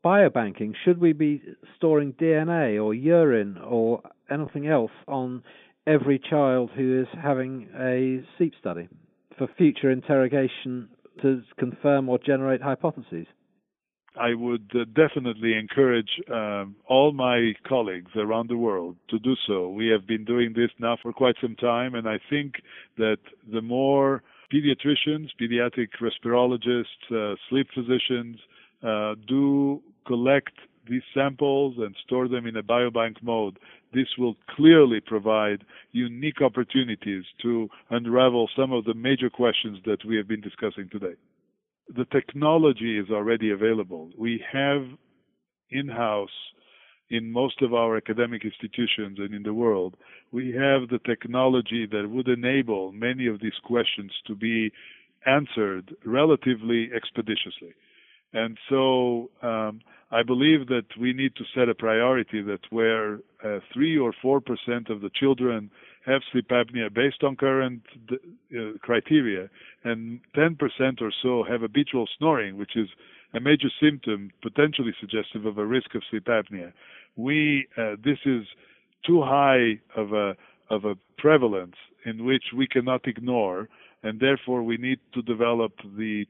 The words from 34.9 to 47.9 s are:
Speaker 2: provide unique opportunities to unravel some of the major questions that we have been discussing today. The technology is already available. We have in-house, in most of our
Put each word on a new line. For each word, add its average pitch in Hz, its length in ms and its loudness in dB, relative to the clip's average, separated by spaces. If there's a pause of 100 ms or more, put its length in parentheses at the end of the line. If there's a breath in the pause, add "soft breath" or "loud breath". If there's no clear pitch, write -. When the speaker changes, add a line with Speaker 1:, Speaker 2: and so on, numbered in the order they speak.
Speaker 2:
provide 107 640 0 (260 loud breath)
unique 123 500 -6
opportunities 113 840 0 (180)
to 117 260 -2 (220 loud breath)
unravel 120 640 4
some 135 160 0
of 117 120 -2
the 113 100 -2
major 123 340 0
questions 110 560 -2
that 107 220 -4
we 113 100 -2
have 101 120 -4
been 107 120 -6
discussing 101 500 -10
today. 98 240 -8 (840)
The 123 80 -2
technology 139 960 2
is 98 120 -6
already 110 400 0
available. 95 680 -2
We 113 360 -4
have 139 300 0 (880)
in-house, 117 580 -4 (840 soft breath)
in 113 200 -4
most 123 320 -2
of 120 120 0
our 113 220 2